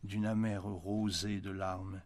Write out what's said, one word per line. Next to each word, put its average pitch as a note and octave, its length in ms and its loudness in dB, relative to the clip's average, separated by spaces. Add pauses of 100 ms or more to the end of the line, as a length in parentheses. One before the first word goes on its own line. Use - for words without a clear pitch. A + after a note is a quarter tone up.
d'une G#2 240 0
amère G#2+ 380 2
rosée G2+ 760 0
de G2 100 -6
larmes. F#2+ 560 -2